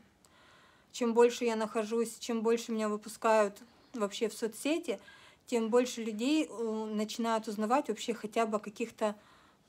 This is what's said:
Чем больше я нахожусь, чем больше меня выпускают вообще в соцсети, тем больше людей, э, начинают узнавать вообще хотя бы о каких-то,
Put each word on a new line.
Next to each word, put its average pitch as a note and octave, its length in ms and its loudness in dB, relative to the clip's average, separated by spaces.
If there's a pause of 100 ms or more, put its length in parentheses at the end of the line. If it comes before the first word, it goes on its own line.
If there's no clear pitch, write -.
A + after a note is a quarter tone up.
(920)
Чем A#3 220 0
больше A#3+ 320 6
я A3+ 100 2
нахожусь, A3 640 -2
чем A3+ 220 -2
больше A#3 300 0
меня G#3+ 180 0
выпускают G#3+ 720 2 (320)
вообще G#3+ 340 -2
в G#3+ 60 -4
соцсети, C#4 680 -2 (460)
тем A3+ 240 0
больше A#3+ 340 2
людей, A#3+ 440 0
э, A3 460 -4
начинают A3 540 -2
узнавать G#3+ 400 0
вообще G#3+ 260 -4
хотя A3 320 -2
бы G#3+ 120 -2
о - 20 0
каких-то, G#3+ 560 -4 (540)